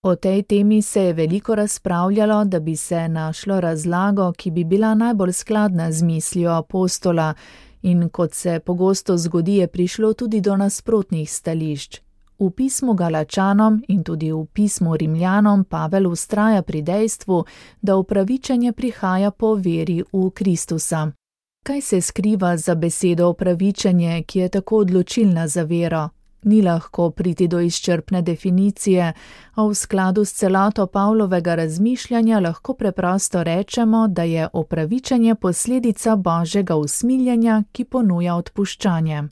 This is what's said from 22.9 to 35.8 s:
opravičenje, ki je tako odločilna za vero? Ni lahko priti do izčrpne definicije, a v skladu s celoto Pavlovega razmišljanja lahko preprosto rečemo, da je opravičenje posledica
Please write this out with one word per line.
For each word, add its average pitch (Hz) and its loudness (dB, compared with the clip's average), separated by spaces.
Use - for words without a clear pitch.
opravičenje, 175 0
ki 190 -2
je 180 0
tako 202 -2
odločilna 180 2
za 165 -2
vero? 165 -2
Ni 214 6
lahko 170 0
priti 175 0
do 175 0
izčrpne 175 -2
definicije, 180 0
a 214 0
v 208 0
skladu 190 0
s - -10
celoto 196 2
Pavlovega 190 0
razmišljanja 220 0
lahko 175 -2
preprosto 185 -2
rečemo, 220 0
da 170 0
je 165 0
opravičenje 226 0
posledica 226 0